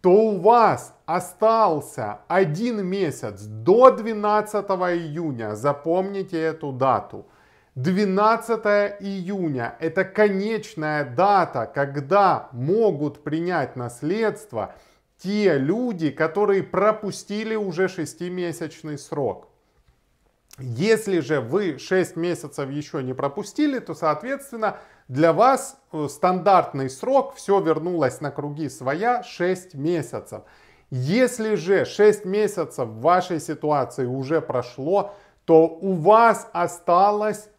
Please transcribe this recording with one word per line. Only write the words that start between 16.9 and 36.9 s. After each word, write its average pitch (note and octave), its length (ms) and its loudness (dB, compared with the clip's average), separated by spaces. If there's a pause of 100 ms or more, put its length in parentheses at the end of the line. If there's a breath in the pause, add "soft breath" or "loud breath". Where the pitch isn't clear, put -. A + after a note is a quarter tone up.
уже F#3+ 320 -2
шестимесячный E3+ 1120 -8
срок. C3+ 500 -6 (1080)
Если F#3 640 0
же C#3+ 200 0
вы C#3+ 380 -2
шесть - 380 -2
месяцев D#3 520 -6
еще D3 320 -8
не B2+ 140 -6
пропустили, G3+ 640 -4
то, G3 160 -10
соответственно, A3 840 -4 (280 loud breath)
для D3+ 260 2
вас, A#3+ 460 2 (140)
э, D3+ 180 -6
стандартный F3 800 2
срок, C4+ 460 -2
все G3 240 2
вернулось D#3 600 0
на C#3+ 120 -6
круги D3 360 -8
своя, F3+ 540 -2
шесть F3+ 540 -4
месяцев. C#3+ 680 -4 (480 soft breath)
Если A3 640 0
же E3+ 300 2
шесть G#3 400 2
месяцев F#3+ 640 -4
в A2 120 -14
вашей F3 380 2
ситуации C#3+ 680 -4
уже C3+ 340 -2
прошло, D3 760 -4 (300 loud breath)
то E3 240 8
у F#3+ 240 -4
вас G3+ 600 6
осталось G3+ 960 0 (100)